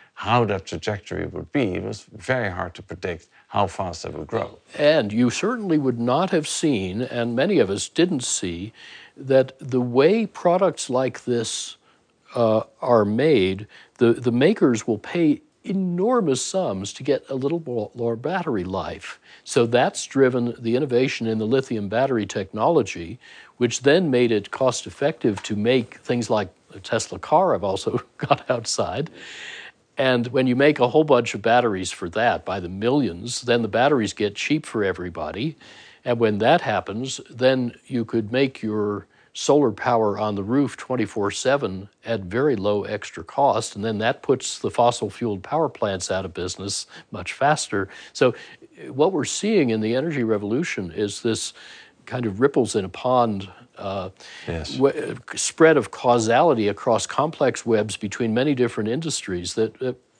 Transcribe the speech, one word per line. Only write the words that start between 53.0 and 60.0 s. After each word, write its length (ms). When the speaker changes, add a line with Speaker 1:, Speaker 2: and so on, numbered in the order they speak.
Speaker 2:
uh, 320
Speaker 1:
Yes. 260
Speaker 2:
w-, 400
spread 420
of 140
causality 760
across 400
complex 580
webs 300
between 380
many 200
different 360
industries 640
that, 260
that 160